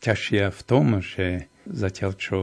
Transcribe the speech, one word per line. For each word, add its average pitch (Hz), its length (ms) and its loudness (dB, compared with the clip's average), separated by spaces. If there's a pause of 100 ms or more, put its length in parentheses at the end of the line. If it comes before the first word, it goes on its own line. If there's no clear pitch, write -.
ťažšia 104 480 2
v - 160 -14
tom, 123 340 4
že 90 480 -4 (220)
zatiaľ 98 500 -4
čo 95 240 -4